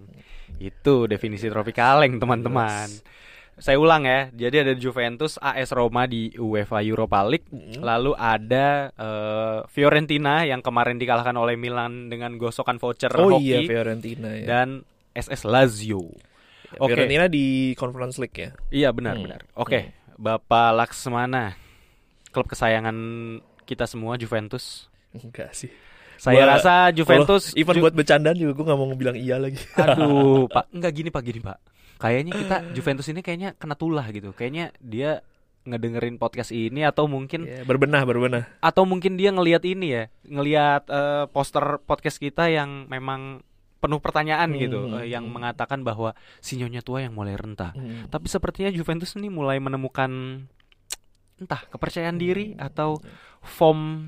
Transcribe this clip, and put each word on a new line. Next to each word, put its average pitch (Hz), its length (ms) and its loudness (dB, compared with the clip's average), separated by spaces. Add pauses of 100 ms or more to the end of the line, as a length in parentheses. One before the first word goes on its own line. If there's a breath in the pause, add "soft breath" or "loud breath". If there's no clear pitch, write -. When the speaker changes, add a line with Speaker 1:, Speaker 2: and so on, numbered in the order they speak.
(580 soft breath)
Speaker 1:
Itu 120 480 2
definisi 104 400 -4
trofi 107 240 -4
kaleng, 127 480 4
teman-teman. 117 680 0
Speaker 2:
Yes. 104 200 -12 (520 loud breath)
Speaker 1:
Saya 135 200 2
ulang 156 260 6
ya, 131 280 2
jadi 123 320 0
ada 135 120 2
Juventus, 123 640 -4
A 139 160 -4
S 127 160 -4
Roma 120 340 2
di 117 300 -4
uefa 107 460 -2
Europa 107 420 0
League, 127 260 0
Speaker 2:
Hmm. 113 320 -16
Speaker 1:
lalu 120 340 0
ada, 127 760 0
eh, 110 760 -4
Fiorentina 147 760 4
yang 131 180 -2
kemarin 120 360 0
dikalahkan 120 380 0
oleh 120 200 0
Milan 120 540 -6
dengan 120 260 -8
gosokan 120 420 -2
voucher 120 380 -2
Speaker 2:
Oh 175 160 6
Speaker 1:
hoki, 151 160 6
Speaker 2:
iya, 123 160 4
Fiorentina 113 720 -4
ya. 107 120 -10
Speaker 1:
dan 123 220 2 (440)
S 117 160 -8
S - 160 -8
Lazio. 110 580 4 (640 soft breath)
Speaker 2:
Ya, - 120 -20
Speaker 1:
Oke. 135 120 2
Speaker 2:
Fiorentina 139 360 2
di 135 480 0
Conference 127 420 -8
League 127 200 -8
ya? - 140 -10 (200)
Speaker 1:
Iya, 139 200 2
benar, 117 240 -2
Speaker 2:
Hmm. 95 100 -8
Speaker 1:
benar. - 160 -14 (140)
Oke, 127 240 -2
Speaker 2:
Hmm. - 400 -12
Speaker 1:
Bapak 113 560 2
Laksmana, 120 840 -2 (720 soft breath)
klub - 200 -4
kesayangan 110 480 0 (680)
kita - 240 -6
semua 117 300 -6
Juventus. 113 720 -8 (220)
Speaker 2:
Enggak - 420 -16
sih. - 180 -14 (500 loud breath)
Speaker 1:
Saya 147 240 8
Speaker 2:
Gua, 135 80 10
Speaker 1:
rasa 175 220 8 (100)
Speaker 2:
kalau 175 100 6
Speaker 1:
Juventus 165 480 6 (120)
Speaker 2:
even 160 200 4
Speaker 1:
Ju- 165 80 4
Speaker 2:
buat 160 140 6
bercandaan 151 400 4
juga 156 160 0
gua 147 140 -4
nggak 147 120 2
mau 135 140 -2
bilang 127 240 -2
iya 127 200 -2
lagi. 135 200 -4 (160)
<laughs> - 80 2
Speaker 1:
Aduh, 139 640 6
Pak. - 240 0
Enggak, 175 220 -4
gini, 160 160 -6
Pak, 151 140 -6
gini, 117 180 -6
Pak. 98 180 -12 (380 soft breath)
Kayaknya 131 380 0
kita 196 220 -2 (100)
Speaker 2:
<sighs> 127 100 -10
Speaker 1:
Juventus 139 320 -2
ini 160 120 -8
kayaknya 180 340 -8
kena 151 180 -10
tulah 156 340 -4
gitu. 104 240 -12
Kayaknya 139 480 -8
dia 131 460 -6 (380)
ngedengerin 117 540 -6
podcast 117 340 -4
ini 117 320 -4
atau 147 240 0
mungkin 143 380 -6
Speaker 2:
Iya, 127 180 -14
berbenah, 139 400 2
berbenah. 120 420 0 (140)
Speaker 1:
atau 165 260 4
mungkin 185 300 0
dia 190 140 4
ngelihat 170 340 4
ini 185 280 -4
ya, 113 140 -2 (180)
ngelihat, 147 640 2
eh, 143 400 -2
poster 143 540 -2
podcast - 360 -4
kita 156 320 -2
yang 143 380 -2
memang 131 540 -10 (380)
penuh 151 200 -2
pertanyaan 156 520 0
Speaker 2:
Hmm, 139 100 -2
Speaker 1:
gitu, 120 220 -4
Speaker 2:
hmm, 113 160 -6
Speaker 1:
eh, 120 120 -10
yang 117 140 -8
Speaker 2:
hmm. 120 80 -10
Speaker 1:
mengatakan 120 480 -6
bahwa 113 320 -4 (260 soft breath)
si - 160 -12
Nyonya 123 260 -8
Tua 127 200 -8
yang 123 120 -8
mulai 101 220 -6
rentah. 98 380 -10
Speaker 2:
Hmm. 117 340 -12
Speaker 1:
Tapi 156 200 -8
sepertinya 190 420 -4
Juventus 170 460 -6
ini 208 140 -10
mulai 143 280 -2
menemukan 131 880 -6 (920)
entah 180 280 -8
kepercayaan 170 500 -6
diri 190 360 -2
Speaker 2:
Hmm. - 100 -14
Speaker 1:
atau 151 280 -4 (480 loud breath)
form 156 420 4 (280)